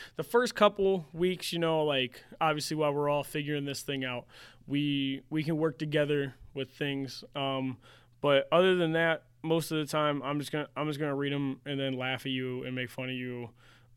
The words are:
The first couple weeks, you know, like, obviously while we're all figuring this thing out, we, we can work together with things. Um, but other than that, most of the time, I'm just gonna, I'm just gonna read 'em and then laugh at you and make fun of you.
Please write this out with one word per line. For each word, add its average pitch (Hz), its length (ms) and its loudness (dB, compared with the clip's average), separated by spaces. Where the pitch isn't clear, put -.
The 160 80 -4
first 240 320 2
couple 196 560 4
weeks, 175 400 0
you 170 80 -2
know, 160 240 2
like, 135 400 0
obviously 156 380 0
while 147 160 2
we're 147 160 0
all 147 140 2
figuring 147 420 -4
this 139 160 -6
thing 139 240 -4
out, 123 220 -6
we, 139 640 0
we 156 140 0
can 156 140 0
work 156 220 0
together 147 560 0
with 135 160 -6
things. 139 540 -6
Um, 135 440 -2
but 139 300 6
other 185 240 6
than 165 180 2
that, 165 320 2
most 165 300 0
of 156 80 0
the 151 60 -2
time, 147 380 0
I'm 143 160 -2
just 135 120 -6
gonna, 151 260 -2
I'm 147 100 -2
just 147 120 -4
gonna 147 160 -2
read 139 180 -2
'em 139 320 -2
and 143 140 -4
then 135 180 -2
laugh 127 280 -4
at 135 60 -4
you 127 320 -4
and 127 120 -6
make 123 140 -4
fun 127 200 -8
of 127 60 -6
you. 123 340 -8